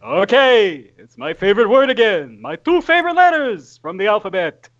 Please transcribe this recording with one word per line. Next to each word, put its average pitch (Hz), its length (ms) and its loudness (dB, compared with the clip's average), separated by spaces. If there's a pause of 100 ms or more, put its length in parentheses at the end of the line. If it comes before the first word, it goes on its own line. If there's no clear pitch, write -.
Okay, 196 960 0
it's - 180 -20
my 143 160 -10
favorite 202 360 0
word 262 220 2
again. 180 500 -2
My 135 160 -12
two 339 260 -2
favorite 339 340 0
letters 294 640 0
from 165 180 -12
the 190 100 -4
alphabet. 190 600 -4 (120)